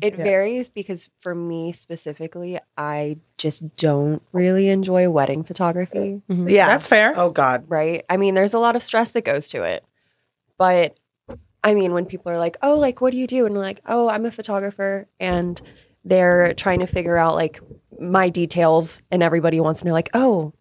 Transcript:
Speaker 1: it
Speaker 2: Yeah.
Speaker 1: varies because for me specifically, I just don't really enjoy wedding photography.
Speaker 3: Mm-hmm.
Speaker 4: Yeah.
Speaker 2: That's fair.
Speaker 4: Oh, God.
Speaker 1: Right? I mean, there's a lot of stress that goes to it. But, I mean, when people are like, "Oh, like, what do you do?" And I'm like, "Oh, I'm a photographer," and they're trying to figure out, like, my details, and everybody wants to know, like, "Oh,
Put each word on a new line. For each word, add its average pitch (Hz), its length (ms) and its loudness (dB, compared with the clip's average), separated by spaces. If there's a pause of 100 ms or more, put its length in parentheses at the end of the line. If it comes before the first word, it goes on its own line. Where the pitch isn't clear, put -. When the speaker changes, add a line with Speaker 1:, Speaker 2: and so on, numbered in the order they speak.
Speaker 1:
it 208 160 -2
Speaker 2:
Yeah. 165 60 -6
Speaker 1:
varies 208 440 0
because 196 400 -12 (140)
for 175 120 -8
me 170 380 -8
specifically, 170 880 -12 (160)
I 147 400 -6 (220)
just 156 380 -8
don't 147 440 0 (120)
really 185 360 2
enjoy 185 400 2
wedding 143 340 0
photography. 185 760 -4 (100)
Speaker 3:
Mm-hmm. 180 200 0
Speaker 4:
Yeah. 196 160 6
Speaker 2:
That's 254 200 2
fair. 214 300 4
Speaker 4:
Oh, 175 140 2
God. 131 360 0
Speaker 1:
Right? 160 440 -2
I 185 80 0
mean, 196 160 2
there's 196 200 2
a 233 40 2
lot 233 180 2
of 240 60 -4
stress 226 300 0
that 233 120 -2
goes 143 260 -2
to 117 140 -6
it. 85 200 -4 (760)
But, 180 400 2 (680)
I 214 80 4
mean, 185 220 0
when 175 100 -2
people 180 260 -12
are 170 80 -4
like, 170 240 -4
"Oh, 285 120 4
like, 277 260 0
what 254 120 2
do 254 40 -6
you 254 100 -4
do?" 247 200 0
And 208 100 -2
I'm 196 60 -4
like, 190 240 -8
"Oh, 233 240 0
I'm 214 160 -4
a 233 40 -4
photographer," 202 760 -6 (120)
and 175 400 -4 (460)
they're 180 500 4
trying 180 260 -2
to 180 60 -2
figure 170 300 -2
out, 165 200 2
like, 160 240 -4 (380)
my 185 300 0
details, 165 720 2 (100)
and 180 120 2
everybody 165 380 2
wants 156 200 0
to 180 60 -4
know, 170 80 0
like, 165 180 -2
"Oh, 214 480 2